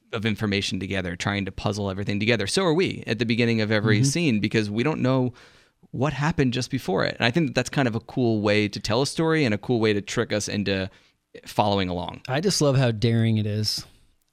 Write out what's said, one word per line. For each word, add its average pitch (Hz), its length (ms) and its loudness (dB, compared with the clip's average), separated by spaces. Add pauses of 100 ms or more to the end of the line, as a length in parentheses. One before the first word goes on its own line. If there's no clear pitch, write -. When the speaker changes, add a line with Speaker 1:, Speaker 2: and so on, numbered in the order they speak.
(140)
Speaker 1:
of 110 120 -6
information 101 540 -2
together, 92 360 -4
trying 101 300 -2
to 95 60 -8
puzzle 104 400 -4
everything 101 280 -4
together. 107 280 0
So 190 180 0
are 160 80 2
we 151 320 0
at 113 140 -4
the 120 60 0
beginning 117 360 2
of 107 100 0
every 110 260 4
Speaker 2:
Mm-hmm. 127 80 4
Speaker 1:
scene 139 340 2
because 107 300 0
we 104 120 -2
don't 131 200 0
know 127 300 2 (600)
what 135 200 -2
happened 139 420 0
just 127 180 -4
before 160 340 -2
it. 90 140 -2
And - 40 0
I 117 60 2
think 165 160 2
that 120 80 -4
that's 123 160 -2
kind 139 180 0
of 110 60 0
a 117 60 -4
cool 113 420 0
way 104 260 4
to 101 120 -6
tell 113 240 0
a - 20 2
story 160 400 2
and 107 80 2
a 101 60 -2
cool 123 200 0
way 110 140 4
to 101 80 0
trick - 320 -2
us 104 140 -2
into 98 420 -2 (560)
following 101 420 0
along. 87 400 -6
Speaker 2:
I 135 140 -2
just 185 200 0
love 139 140 4
how 131 140 4
daring 113 480 2
it 107 80 0
is. 104 400 -4 (480)